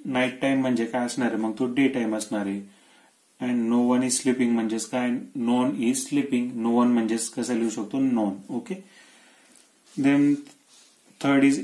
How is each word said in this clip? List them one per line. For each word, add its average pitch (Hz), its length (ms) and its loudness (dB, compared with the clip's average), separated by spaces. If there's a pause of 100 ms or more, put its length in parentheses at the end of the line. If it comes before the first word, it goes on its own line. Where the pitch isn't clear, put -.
night 127 340 -2
time 135 140 2
म्हणजे 127 280 0
काय 123 220 -2
असणार 120 220 -2
आहे? 110 80 -2
मग 110 220 -2
तो 123 160 -2
day 135 140 4
time 117 280 -2
असणार 107 300 -4
आहे. 101 380 -8 (640)
And 120 220 0
no 120 120 2 (100)
one 123 100 4
is 127 120 0
sleeping 123 380 0
म्हणजेच 113 360 -2
काय? 123 240 -2 (280)
None 123 340 0
is 117 220 0
sleeping. 131 520 -2 (100)
No 113 140 0
one 120 160 4
म्हणजेच 113 440 0
कसं 120 240 -4
लिहू 113 160 0
शकतो? 107 280 -6
None. 117 340 0 (160)
Okay. 123 260 -8 (1300)
Then 143 340 4 (920)
third 139 200 4
is, 139 200 6